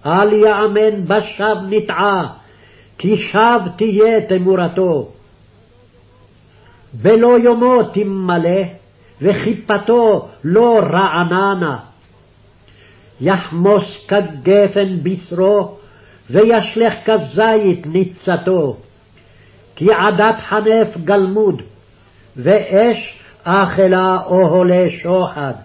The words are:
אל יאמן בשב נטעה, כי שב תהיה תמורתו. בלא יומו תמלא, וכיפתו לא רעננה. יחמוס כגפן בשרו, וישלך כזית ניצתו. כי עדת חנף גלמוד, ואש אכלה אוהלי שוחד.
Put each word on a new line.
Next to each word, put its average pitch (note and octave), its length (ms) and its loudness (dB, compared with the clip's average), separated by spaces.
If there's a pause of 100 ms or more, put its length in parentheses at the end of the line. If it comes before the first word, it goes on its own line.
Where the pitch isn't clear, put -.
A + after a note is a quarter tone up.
אל G3 280 2
יאמן G#3 720 2
בשב G#3 480 -2 (140)
נטעה, F#3+ 580 -2 (680)
כי G3 200 0
שב A3+ 420 0 (160)
תהיה G#3+ 540 2
תמורתו. F3+ 800 0 (1800)
בלא A3+ 500 4
יומו A#3+ 400 4
תמלא, F#3 800 -2 (600)
וכיפתו G#3 1040 0 (160)
לא A3 360 4 (140)
רעננה. F3 840 -2 (1400)
יחמוס F3+ 840 -2
כגפן F#3+ 960 0
בשרו, F#3+ 720 -2 (520)
וישלך A3 640 2 (120)
כזית G3+ 840 0
ניצתו. F3 920 -4 (1000)
כי E3 180 0
עדת G3+ 420 2 (140)
חנף A3 540 0
גלמוד, G3 580 0 (760)
ואש G3 840 0 (240)
אכלה F#3 840 0
אוהלי F3+ 680 2
שוחד. E3+ 600 -4 (120)